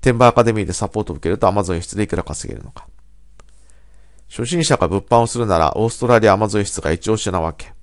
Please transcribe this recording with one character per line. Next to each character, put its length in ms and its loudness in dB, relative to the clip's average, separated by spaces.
転 140 2
売 140 6
ア 40 6
カ 120 4
デ 80 2
ミ 100 -2
ー 20 -2
で 80 -6
サ 160 -4
ポ 140 -4
ー 20 -4
ト 80 -8
を 40 -8
受 60 -14
け 60 -2
る 100 0
と 80 2
Amazon 280 0
輸 80 -4
出 140 -12
で 80 -2
い 40 -8
く 80 -4
ら 60 -4
稼 300 -10
げ 60 -14
る 60 -16
の 60 -16
か。 180 -20
初 180 -8
心 180 -2
者 120 2
が 120 0
物 140 -2
販 160 2
を 80 4
す 120 -6
る 80 -2
な 120 2
ら、 180 2
オ 100 0
ー 20 0
ス 100 -8
ト 80 -4
ラ 120 4
リ 100 6
ア 60 6
Amazon 240 0
輸 60 0
出 160 -8
が 120 -2
一 180 -6
押 60 2
し 140 -6
な 100 -2
わ 120 -4
け。 200 -16